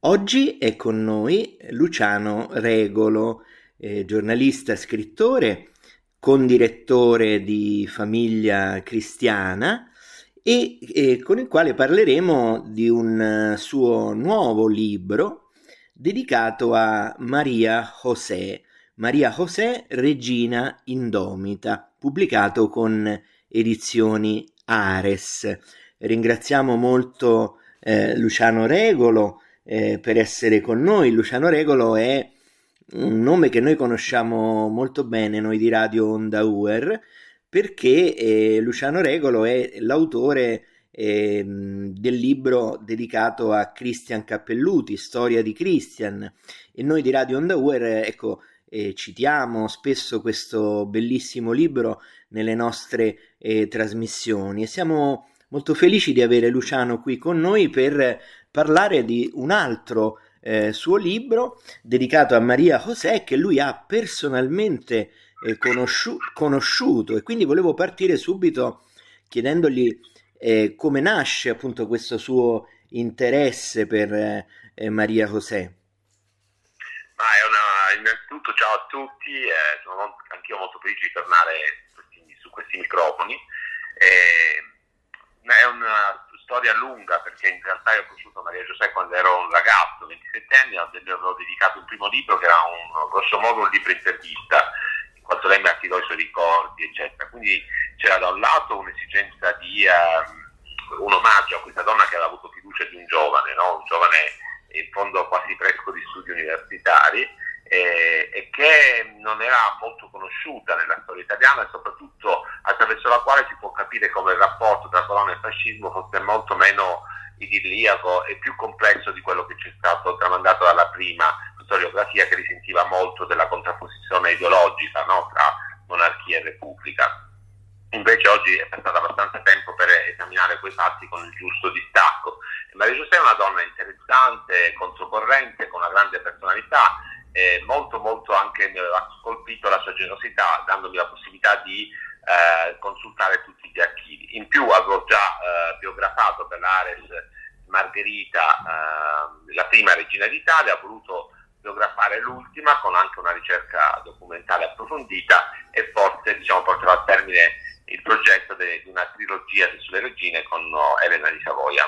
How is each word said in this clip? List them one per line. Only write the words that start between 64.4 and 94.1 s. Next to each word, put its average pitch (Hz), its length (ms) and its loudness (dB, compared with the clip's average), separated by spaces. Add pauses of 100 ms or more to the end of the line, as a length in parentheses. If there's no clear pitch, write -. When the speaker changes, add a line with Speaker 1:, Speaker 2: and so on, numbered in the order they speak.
Speaker 1:
eh, 110 140 -4
conosciu-, - 600 -2 (160)
conosciuto, 135 800 0
e 104 60 -4
quindi 226 220 0
volevo 160 280 2
partire 185 440 0
subito 165 640 -2 (440)
chiedendogli, 127 720 0 (380)
eh, 110 380 2
come 139 260 0
nasce 165 480 0
appunto 117 380 -6
questo 117 320 -4
suo 120 480 0 (220)
interesse 120 1000 -2
per, 104 260 0
eh, 107 800 -6
Maria 107 340 2
José. 101 480 -6 (1400)
Speaker 2:
Ma 113 80 -2
è 107 180 4
una, 104 560 2
innanzitutto 113 540 -6
ciao 110 220 2
a - 120 -6
tutti, 139 460 -14
eh, 80 500 -4
sono 92 120 -16
mol-, 101 180 -10 (160)
anch'io - 300 -14
molto 95 200 -12
felice 98 280 -8
di - 40 -6
tornare 85 800 0
su - 80 -20
questi, - 400 -20
su - 100 -20
questi - 300 -14
microfoni. 85 560 -2 (640)
Eh, 87 560 6 (880)
è 117 240 6
una 110 480 -2 (240)
storia 123 400 -2
lunga, 117 400 -4
perché - 300 -4
in - 100 -6
realtà 95 320 -4
io 107 100 2
ho - 60 -14
conosciuto - 320 -20
Maria 90 240 -12
José 90 320 -6
quando 87 240 -4
ero 90 240 2
un 87 80 -8
ragazzo, 87 560 0
ventisette 110 560 -6
anni, 98 160 -6
a-, 87 160 -4
le 90 160 -12
avevo 90 240 -6
dedicato 95 480 -2
un - 80 -18
primo 101 160 -8
libro - 320 -2
che 87 80 0
era 85 80 6 (160)
un, 85 160 -12 (240)
grosso 98 320 -2
modo 113 240 0
un - 80 2
libro 95 160 -2
intervista, - 800 -2 (480)